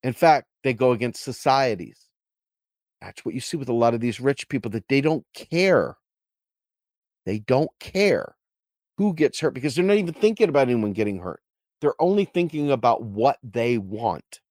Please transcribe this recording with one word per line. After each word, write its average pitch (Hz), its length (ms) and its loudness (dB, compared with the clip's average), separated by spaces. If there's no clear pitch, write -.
In 127 100 -2
fact, 151 340 4
they 135 100 0
go 123 200 4
against 120 300 -4
societies. 127 840 -2
That's - 240 -18
what - 100 -8
you 127 60 -6
see - 160 -10
with 135 120 -6
a 123 60 0
lot 117 200 4
of 117 60 -4
these 120 200 -4
rich 135 280 -2
people, 120 220 -4
that 104 180 -8
they 139 120 4
don't 156 340 -2
care. 165 640 0
They 107 140 -4
don't 127 300 0
care 190 560 -2
who 202 180 0
gets - 260 0
hurt 156 140 -2
because 131 200 -6
they're 180 100 0
not 202 120 4
even 170 180 -2
thinking 214 340 2
about 139 200 2
anyone 110 240 0
getting 101 260 -2
hurt. 90 220 -12
They're 147 200 0
only 196 260 2
thinking 156 440 -2
about 120 320 2
what 113 400 0
they 117 340 -2
want. 98 640 -6